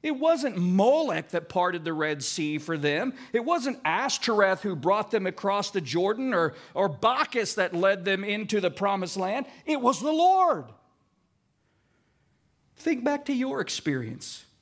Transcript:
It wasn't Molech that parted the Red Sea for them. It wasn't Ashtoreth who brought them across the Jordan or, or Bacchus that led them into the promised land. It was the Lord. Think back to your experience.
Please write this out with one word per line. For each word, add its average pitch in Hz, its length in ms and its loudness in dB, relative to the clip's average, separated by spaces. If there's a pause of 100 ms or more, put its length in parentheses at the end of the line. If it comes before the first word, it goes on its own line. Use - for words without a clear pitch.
It 302 100 -4
wasn't 277 460 2
Molech 196 720 2
that 170 180 -4
parted 175 340 0
the 165 80 -4
Red 151 320 -2
Sea 151 340 -4
for 160 200 -4
them. 151 360 0 (200)
It 233 100 0
wasn't 269 400 0
Ashtoreth 196 760 2
who 196 140 -2
brought 196 360 0
them 202 160 0
across 202 440 -2
the 190 100 -2
Jordan 196 520 0
or, 165 220 2 (180)
or 196 140 2
Bacchus 165 680 0
that 180 200 0
led 190 300 2
them 196 180 0
into 208 380 -2
the 175 100 0
promised 190 460 -2
land. 202 280 -2 (200)
It 302 160 0
was 240 180 4
the 294 140 -2
Lord. 339 520 4 (2000)
Think 269 260 -2
back 285 220 -2
to 285 80 -2
your 262 260 -2
experience. - 840 -6 (160)